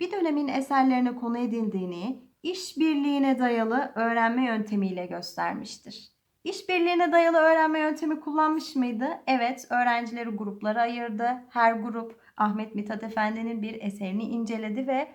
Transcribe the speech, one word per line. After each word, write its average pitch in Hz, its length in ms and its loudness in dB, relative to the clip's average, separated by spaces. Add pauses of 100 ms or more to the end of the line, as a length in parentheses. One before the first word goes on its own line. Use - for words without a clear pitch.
bir 359 120 -4
dönemin 302 360 0
eserlerine 262 680 2
konu 233 220 -2
edildiğini 208 840 -2 (200)
işbirliğine 285 960 2
dayalı 240 560 0
öğrenme 233 500 2
yöntemiyle 208 600 -2
göstermiştir. - 1120 -8 (280)
İşbirliğine 349 680 2
dayalı 339 260 6
öğrenme 320 400 6
yöntemi 311 420 -2
kullanmış 311 560 0
mıydı? 247 320 0 (180)
Evet, 254 440 0
öğrencileri 240 600 0
gruplara 214 500 -2
ayırdı. 233 480 -2 (220)
Her 226 220 4
grup 226 480 -6 (160)
Ahmet 214 380 0
Mithat 214 300 -6
Efendi'nin 220 580 -2
bir 220 200 -8
eserini 202 400 -4
inceledi 220 640 -4
ve 269 280 0